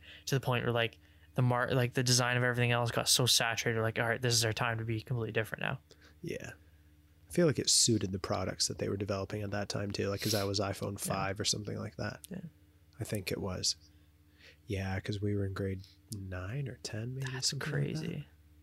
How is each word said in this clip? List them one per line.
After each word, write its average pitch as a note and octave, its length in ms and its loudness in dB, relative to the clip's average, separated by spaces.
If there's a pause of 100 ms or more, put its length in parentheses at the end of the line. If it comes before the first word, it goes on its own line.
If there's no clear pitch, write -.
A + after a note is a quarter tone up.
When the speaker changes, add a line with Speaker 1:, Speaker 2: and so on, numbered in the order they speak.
(280)
Speaker 1:
to - 80 2
the C3 60 6
point A#2+ 240 0
where, A#2+ 80 2
like, A#2 240 2 (380)
the - 60 4
mar-, B2 300 4
like, B2 220 4
the C3 100 2
design B2 340 4
of B2 60 2
everything A#2+ 280 4
else A#2+ 200 2
got A#2+ 180 0
so - 160 6
saturated, A#2 560 2
like, A2 180 0
"All A#2+ 80 2
right, A2+ 140 0
this B2 120 4
is A#2 120 4
our A2 80 2
time A#2 260 0
to A2+ 60 -4
be A2+ 160 -2
completely A2+ 320 -4
different - 280 -2
now." - 180 -2 (420)
Speaker 2:
Yeah. - 300 -6 (800)
I - 40 -14
feel F3 120 6
like D3 140 4
it - 100 0
suited G#2+ 440 4
the F#2+ 60 -2
products F#2+ 500 -2
that - 100 -8
they - 100 0
were G2+ 80 0
developing G2+ 460 -2
at G2+ 80 -6
that G2+ 180 -2
time G#2 220 -4
too, G2+ 180 -2
like, G2 120 -2
'cause G#2 100 0
that G2+ 160 2
was G2+ 120 0
iPhone G2+ 340 -2 (120)
Speaker 1:
Yeah. - 80 -2
Speaker 2:
five G2 260 -2
or G2+ 60 0
something G#2+ 320 -2
like G#2 200 -8
that. - 320 -6
Speaker 1:
Yeah. - 100 -10 (600)
Speaker 2:
I A#2 40 -4
think G#2+ 280 -4
it - 80 -4
was. F#2 360 -2 (920)
Yeah, F#2+ 360 -2
'cause G#2 200 -4
we G#2 140 0
were G2 100 0
in F#2+ 80 -4
grade F#2+ 320 -2 (320)
nine G2 520 -6
or - 140 -14
ten, A#2 320 -6
maybe, C3 160 -6
Speaker 1:
That's B2+ 180 -2
Speaker 2:
something D3 220 -4
like C#3+ 220 0
that. D#3 60 -2
Speaker 1:
crazy. - 280 -6 (360)